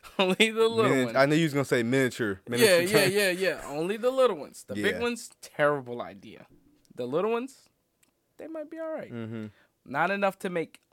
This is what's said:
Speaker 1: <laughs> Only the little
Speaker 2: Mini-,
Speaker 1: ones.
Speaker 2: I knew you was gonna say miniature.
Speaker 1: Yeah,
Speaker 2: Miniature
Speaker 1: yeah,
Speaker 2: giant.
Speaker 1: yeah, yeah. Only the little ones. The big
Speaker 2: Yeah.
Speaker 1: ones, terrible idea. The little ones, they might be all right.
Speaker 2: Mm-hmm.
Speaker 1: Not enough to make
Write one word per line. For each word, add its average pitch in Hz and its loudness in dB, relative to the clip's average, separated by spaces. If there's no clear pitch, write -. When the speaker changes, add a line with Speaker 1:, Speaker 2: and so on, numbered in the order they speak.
Speaker 1:
<laughs> - -10
Only 190 2
the 220 2
little 226 2
Speaker 2:
Mini-, 135 2
Speaker 1:
ones. 117 -2
Speaker 2:
I 135 6
knew 151 4
you 165 4
was 147 0
gonna 139 0
say 127 2
miniature. 117 0
Speaker 1:
Yeah, - 0
Speaker 2:
Miniature 180 6
Speaker 1:
yeah, 180 0
Speaker 2:
giant. 196 4
Speaker 1:
yeah, 202 2
yeah. 180 -2
Only 165 -4
the 240 0
little 254 2
ones. - -14
The - -10
big 185 -2
Speaker 2:
Yeah. 220 -6
Speaker 1:
ones, 240 -6
terrible 135 -2
idea. 101 -16
The 127 -8
little 170 0
ones, 233 -6
they - -14
might 311 -12
be 320 -14
all 320 -10
right. 254 -10
Speaker 2:
Mm-hmm. 113 -10
Speaker 1:
Not 156 -2
enough 196 -2
to 196 -6
make 165 -8